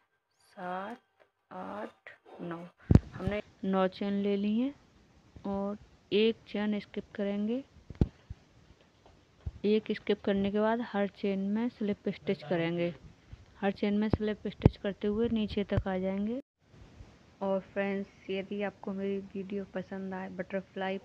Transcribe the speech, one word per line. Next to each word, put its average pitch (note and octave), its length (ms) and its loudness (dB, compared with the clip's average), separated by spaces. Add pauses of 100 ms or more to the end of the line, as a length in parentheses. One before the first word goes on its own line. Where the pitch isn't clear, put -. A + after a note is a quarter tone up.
(480)
सात, F#3+ 540 -10 (520)
आठ, G3 560 -12 (320)
नौ। E3+ 220 -10 (500)
हमने G3+ 280 -2 (240)
नौ F#3+ 240 6
चेन G3+ 320 0
ले G3+ 160 4
ली G#3+ 220 2
हैं C#4 140 0 (760)
और G3+ 300 -2 (340)
एक A3 360 4
चेन G#3 320 -2
स्किप - 360 -10
करेंगे। G#3 480 -2 (2000)
एक G#3+ 260 2
स्किप - 280 -2
करने G3 300 2
के G#3 80 0
बाद A3+ 280 2
हर G3+ 280 0
चेन G3 240 -2 (120)
में A3+ 180 0
स्लिप G3+ 420 -4
स्टिच - 320 -4
करेंगे। E3+ 500 0 (680)
हर G3 140 0
चेन G#3 240 0
में G#3+ 120 0
स्लिप G#3+ 380 0
स्टिच - 300 4
करते G3+ 300 -4
हुए A3+ 240 0
नीचे G#3+ 340 0
तक G3 220 -2
आ F#3+ 120 -2
जाएंगे। G3+ 420 -2 (1000)
और G3 220 0
friends, G3 440 -2 (220)
यदि G3 340 -4
आपको G3 300 -6
मेरी G3 240 -4 (100)
video G3 460 -8
पसंद F#3+ 400 -8
आए, F#3+ 160 -8
butterfly F#3+ 760 -6